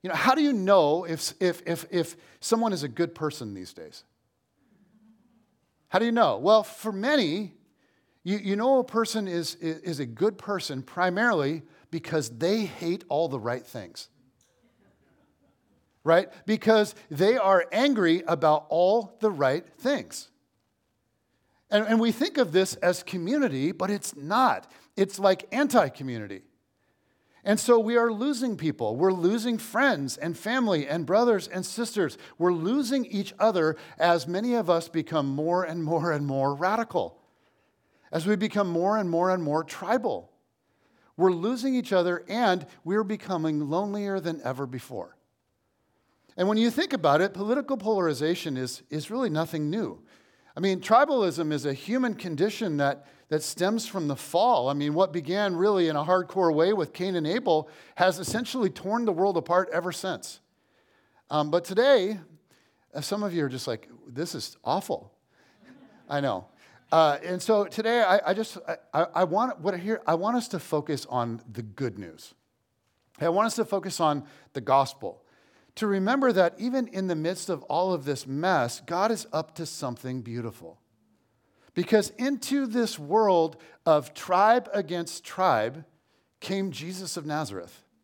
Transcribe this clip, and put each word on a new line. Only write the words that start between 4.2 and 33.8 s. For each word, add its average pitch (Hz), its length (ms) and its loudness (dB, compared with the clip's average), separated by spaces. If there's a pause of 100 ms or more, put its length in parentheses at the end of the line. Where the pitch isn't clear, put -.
How - 80 0
do 220 80 2
you 233 60 0
know? 185 260 2
Well, 202 240 6
for 214 300 -10
many, 202 640 -2 (680)
you, 190 140 -2
you 196 180 -2
know 254 220 4
a 247 60 2
person 220 440 -2
is, 170 280 -4
is, 160 240 -6
is 165 200 -6
a 139 60 -2
good 170 320 -2
person 156 460 -6
primarily 175 800 0 (260)
because 160 400 -4
they 180 360 0
hate 170 440 -6
all 160 180 0
the 135 120 -6
right 117 260 -6
things. 92 440 -16 (1900)
Right? 175 260 4 (160)
Because 214 500 4 (140)
they 190 280 4
are 190 340 4
angry 196 560 2
about 151 420 2
all 190 500 2
the 214 120 0
right 143 340 0 (120)
things. - 520 -4 (1400)
And, 208 160 2
and 220 140 4
we 226 120 4
think 285 260 -2
of 220 140 2
this 185 240 2
as 180 280 0
community, 175 680 -2
but 180 180 -4
it's 202 260 -4
not. 151 540 0 (260)
It's, 196 240 -2
like, 190 320 2
anti-community. 131 920 0 (1000)
And 208 160 2
so 233 200 6
we 226 180 2
are 233 140 2
losing 240 460 -2
people. 127 380 -4
We're 185 180 2
losing 214 440 0
friends 214 600 0
and 165 200 -6
family 208 500 0
and 156 180 -4
brothers 214 420 2
and 185 180 -8
sisters. 208 520 -4 (200)
We're 180 160 2
losing 240 520 0
each 196 340 -4
other 160 380 2 (200)